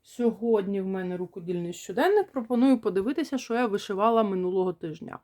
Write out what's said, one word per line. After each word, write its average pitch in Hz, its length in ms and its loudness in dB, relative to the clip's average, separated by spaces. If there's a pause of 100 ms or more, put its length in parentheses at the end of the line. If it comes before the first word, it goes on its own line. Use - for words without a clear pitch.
Сьогодні 220 760 0
в 190 60 -6
мене 185 300 -4
рукодільний 175 560 -6
щоденник. 359 580 0
Пропоную 247 500 2
подивитися, 247 560 0
що 240 160 -6
я 240 120 2
вишивала 214 580 2
минулого 185 500 0
тижня. - 500 -12